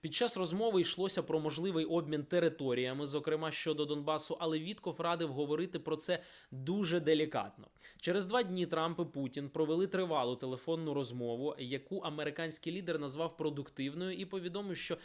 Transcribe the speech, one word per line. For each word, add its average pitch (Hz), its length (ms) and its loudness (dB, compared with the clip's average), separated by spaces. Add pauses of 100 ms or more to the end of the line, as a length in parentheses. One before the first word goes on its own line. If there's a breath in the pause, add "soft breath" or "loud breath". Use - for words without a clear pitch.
Під 160 120 -6
час 233 240 2
розмови 190 440 4
йшлося 180 420 0
про 160 160 2
можливий 160 460 0
обмін 151 380 0
територіями, 139 800 2
зокрема 151 460 0
щодо 151 340 0
Донбасу, 151 540 0
але 160 200 2
Вітков 170 420 -6
радив 170 280 2
говорити 151 500 0
про 156 160 -2
це 165 280 -2 (280 loud breath)
дуже 170 480 0
делікатно. 147 680 2 (340 loud breath)
Через 185 260 2
два 240 160 4
дні 180 220 0
Трамп 165 340 0
і 170 60 2
Путін 139 440 -4
провели 160 380 4
тривалу 160 480 2
телефонну 143 580 -2
розмову, 123 680 -2
яку 135 400 -4
американський 156 760 -4
лідер 170 260 -2
назвав 147 380 -4
продуктивною, 151 800 -4
і 190 80 -6
повідомив, 185 520 -4
що - 280 -4